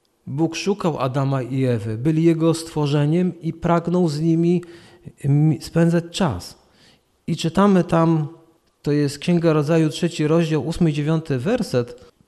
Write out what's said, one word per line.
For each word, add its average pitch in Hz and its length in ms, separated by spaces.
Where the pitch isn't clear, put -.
Bóg 160 280
szukał 190 440
Adama 135 420
i 131 220
Ewy, 113 340
byli 160 260
Jego 165 300
stworzeniem 151 880
i 160 120
pragnął 170 560
z 147 100
nimi, 170 440
mm, 147 380
spędzać 170 500
czas. 120 460
I 165 80
czytamy 185 480
tam, 165 440
to 147 100
jest 147 280
Księga 170 340
Rodzaju, 156 360
trzeci 165 380
rozdział, 156 400
ósmy 165 220
i 147 40
dziewiąty 151 460
werset, 151 720